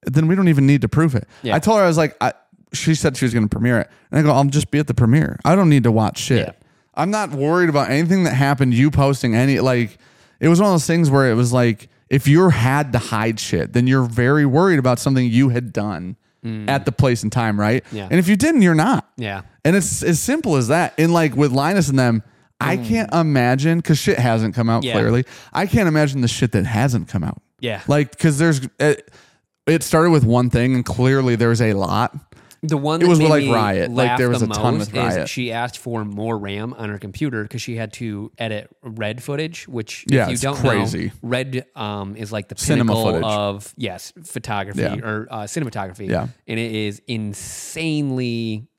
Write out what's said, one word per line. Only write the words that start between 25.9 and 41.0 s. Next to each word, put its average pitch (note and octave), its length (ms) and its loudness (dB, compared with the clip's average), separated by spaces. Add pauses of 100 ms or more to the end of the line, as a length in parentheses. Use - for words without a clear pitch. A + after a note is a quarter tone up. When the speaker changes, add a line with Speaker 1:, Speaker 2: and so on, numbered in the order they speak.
Speaker 1:
the A#2 60 2
shit - 240 -2
that G2 140 2
hasn't A#2+ 420 0
come F2+ 140 -4
out. - 180 -8 (200)
Speaker 2:
Yeah. A2+ 260 -6
Speaker 1:
Like, C#3+ 320 0
'cause D3 200 2
there's, C#3+ 240 2 (180)
it, D3 300 0 (560)
it D#3+ 180 2
started E3 260 2
with D3 140 6
one B2 260 4
thing, B2+ 240 2
and B2 100 0
clearly B2+ 520 2
there's A#2 240 2
a A2 140 2
lot. G2 420 -2 (440)
Speaker 2:
The D#3+ 160 -2
one D3+ 240 -2
Speaker 1:
It E3+ 40 2
Speaker 2:
that F3 60 4
Speaker 1:
was D#3+ 100 6
Speaker 2:
made D#3 100 4
Speaker 1:
like D3 140 4
Speaker 2:
me C3+ 100 0
Speaker 1:
Riot. G2+ 380 0
Like, B2+ 160 0
Speaker 2:
laugh B2 100 0
Speaker 1:
there B2 100 0
was A#2+ 120 0
Speaker 2:
the A#2 60 0
Speaker 1:
a - 20 -4
ton A2 300 0
Speaker 2:
most G#2 140 -6
Speaker 1:
with - 40 -8
Speaker 2:
is F2 180 -2
Speaker 1:
Riot. E2 140 -6
Speaker 2:
she A#2+ 240 -8
asked A#2+ 260 -8
for A#2 260 -8
more G#2+ 320 -6
ram G#2 400 -10
on A2 120 -10
her G#2 100 -10
computer G#2+ 480 -8
'cause A#2 160 -12
she A#2 140 -10
had A2+ 180 -8
to G#2+ 420 -12
edit A2 320 -8 (140)
Red A2+ 400 -8
footage, D#3 460 -10
which, A#2 400 -10
if C#3+ 40 2
Speaker 1:
Yeah, A#2+ 140 4
Speaker 2:
you F2 60 -4
Speaker 1:
it's A#2+ 100 -6
Speaker 2:
don't C#3 140 -4
Speaker 1:
crazy. G2+ 500 0